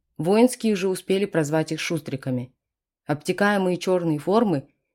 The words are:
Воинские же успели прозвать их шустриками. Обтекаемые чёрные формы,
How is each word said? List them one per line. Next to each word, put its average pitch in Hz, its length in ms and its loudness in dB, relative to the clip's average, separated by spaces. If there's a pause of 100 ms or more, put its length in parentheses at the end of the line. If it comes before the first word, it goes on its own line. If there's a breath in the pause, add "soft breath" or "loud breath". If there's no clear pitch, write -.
(180)
Воинские 214 580 2
же 190 120 -2
успели 190 360 -2
прозвать 160 480 0
их 156 80 -6
шустриками. 131 720 -6 (540)
Обтекаемые 180 720 0
чёрные 170 400 0
формы, 185 500 0 (260)